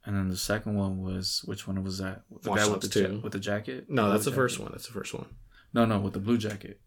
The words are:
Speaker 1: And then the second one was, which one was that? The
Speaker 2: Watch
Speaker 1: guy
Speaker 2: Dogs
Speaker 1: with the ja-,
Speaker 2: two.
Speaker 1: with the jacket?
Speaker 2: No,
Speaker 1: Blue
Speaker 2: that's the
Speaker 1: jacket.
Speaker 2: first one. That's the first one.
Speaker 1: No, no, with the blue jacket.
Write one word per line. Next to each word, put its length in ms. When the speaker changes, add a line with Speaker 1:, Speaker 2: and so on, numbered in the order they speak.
Speaker 1:
And 100
then 120
the 100
second 380
one 260
was, 440
which 220
one 160
was 160
that? 240
The 80
Speaker 2:
Watch 100
Speaker 1:
guy 80
Speaker 2:
Dogs 160
Speaker 1:
with 100
the 80
ja-, 60
Speaker 2:
two. 140
Speaker 1:
with 120
the 60
jacket? 500
Speaker 2:
No, 140
Speaker 1:
Blue 80
Speaker 2:
that's 140
the 60
Speaker 1:
jacket. 40
Speaker 2:
first 240
one. 120
That's 160
the 60
first 200
one. 140
Speaker 1:
No, 120
no, 140
with 140
the 60
blue 180
jacket. 500